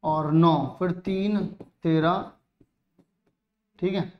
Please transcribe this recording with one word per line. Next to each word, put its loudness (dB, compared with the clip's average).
और -2
नौ, 4
फिर -2
तीन, -4
तेरह, 0
ठीक -2
है -4